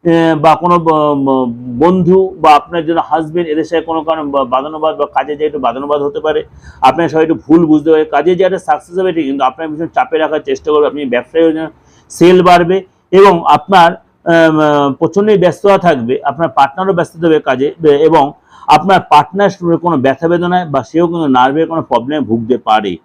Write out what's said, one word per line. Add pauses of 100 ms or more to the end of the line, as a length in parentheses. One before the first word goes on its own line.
আহ,
বা
কোনো
ব-,
ব-, (400)
বন্ধু
বা
আপনার
জন্য
হাজব্যান্ড,
এদের
সাথে
কোনো
কারণে
বা-,
বাদানুবাদ
বা
কাজে
যে
একটু
বাদানুবাদ
হতে
পারে, (380)
আপনার
সবাই
একটু
ভুল
বুঝতে
পারে,
কাজে
যে
একটা
সাকসেস
হবে,
এটা
কিন্তু
আপনার
ভীষণ
চাপে
রাখার
চেষ্টা
করবে।
আপনি
ব্যবসায় (420)
সেল
বাড়বে (280)
এবং
আপনার,
আহ,
প্রচণ্ডই
ব্যস্ততা
থাকবে,
আপনার
পার্টনারও
ব্যস্ত
থাকবে
কাজে,
এবং (360)
আপনার (100)
পার্টনার
কোনো
ব্যথা
বেদনায়
বা
সেও
কিন্তু
নার্ভের
কোনো
প্রবলেমে
ভুগতে
পারে।